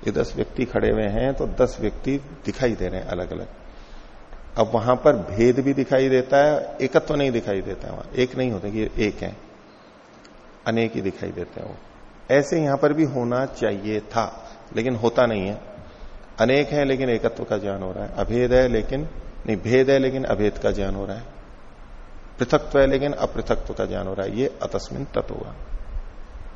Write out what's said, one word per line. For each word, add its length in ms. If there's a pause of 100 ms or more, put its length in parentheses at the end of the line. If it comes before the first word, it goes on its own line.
ये 60
दस 240
व्यक्ति 280
खड़े 260
हुए 180
हैं 260
तो 120
दस 340
व्यक्ति 380
दिखाई 540
दे 160
रहे 120
हैं 80
अलग-अलग। 380 (1120)
अब 160
वहां 220
पर 200
भेद 440
भी 120
दिखाई 360
देता 280
है, 440
एकत्व 340
नहीं 160
दिखाई 300
देता 260
है, 60
वहां 220
एक 220
नहीं 140
होता 200
कि 80
ये 200
एक 160
है, 220 (1300)
अनेक 280
ही 60
दिखाई 300
देते 300
हैं 80
वो। 60 (560)
ऐसे 320
यहां 140
पर 160
भी 120
होना 420
चाहिए 540
था। 500 (260)
लेकिन 200
होता 300
नहीं 200
है। 140 (800)
अनेक 280
हैं, 160
लेकिन 260
एकत्व 340
का 140
ज्ञान 240
हो 100
रहा 120
है। 100
अभेद 380
है, 160
लेकिन, 320 (460)
नहीं, 100
भेद 340
है, 80
लेकिन 260
अभेद 340
का 120
ज्ञान 240
हो 120
रहा 100
है। 80 (1120)
पृथकत्व 420
है, 60
लेकिन 260
अपृथकत्व 640
का 100
ज्ञान 220
हो 80
रहा 120
है। 120
ये 240
अतस्मिन 420
तत् 260
हुआ। 240 (1000)